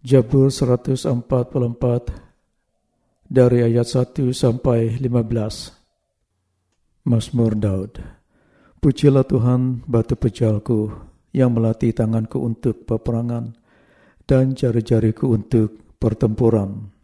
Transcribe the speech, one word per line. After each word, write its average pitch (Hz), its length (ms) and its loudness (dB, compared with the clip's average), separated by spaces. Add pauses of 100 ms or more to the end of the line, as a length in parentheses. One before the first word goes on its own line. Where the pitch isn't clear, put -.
Jabur 131 480 2
seratus 127 560 -2
empat 123 480 -2
puluh 120 240 -2
empat 123 320 -4 (1200)
dari 123 320 4
ayat 117 240 2
satu 127 480 -2
sampai 117 640 0
lima 123 240 -2
belas. 110 560 -6 (1300)
Mazmur 117 480 0
Daud. 101 480 -4 (800)
Pujilah 139 480 2
Tuhan, 123 560 0
batu 117 320 -2
pejalku, 107 720 -2 (480)
yang 127 160 2
melatih 113 400 0
tanganku 110 480 -2
untuk 117 480 -4
peperangan 117 640 -4 (720)
dan 131 320 2
jari-jariku 113 800 0
untuk 107 400 0 (240)
pertempuran. 107 880 0 (160)